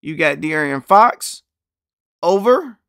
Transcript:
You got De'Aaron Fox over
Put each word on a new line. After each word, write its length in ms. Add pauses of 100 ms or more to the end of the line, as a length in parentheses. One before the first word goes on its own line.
You 140
got 220
De'Aaron 460
Fox 600 (800)
over 640